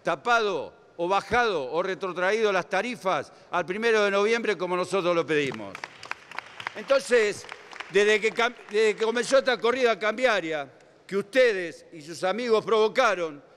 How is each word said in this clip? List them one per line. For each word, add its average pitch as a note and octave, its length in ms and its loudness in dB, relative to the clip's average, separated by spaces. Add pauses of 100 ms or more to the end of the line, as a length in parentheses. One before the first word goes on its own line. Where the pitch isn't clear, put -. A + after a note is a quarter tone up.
tapado G3 720 -2 (240)
o E3+ 100 -2
bajado G3 640 0
o E3 120 -2
retrotraído F#3+ 680 0
las F3+ 160 0
tarifas F#3+ 640 -2 (200)
al F3 120 0
primero G#3+ 420 0
de G3+ 40 2
noviembre G#3+ 480 0
como F3+ 180 -4
nosotros F3+ 400 0
lo E3 80 2
pedimos. B2+ 520 -2 (1000)
Entonces, A3 680 2 (460)
desde G#3 280 4
que G#3 140 -2
cam-, A#3 220 0 (160)
desde G#3+ 240 2
que F#3+ 80 -2
comenzó A#3 340 2
esta A#3 220 2
corrida A#3 400 2
cambiaria G3 680 -2 (380)
que F#3+ 120 -6
ustedes G3+ 760 0
y D#3+ 80 -16
sus D3 220 -12
amigos G#3+ 420 0
provocaron, G3 720 0 (180)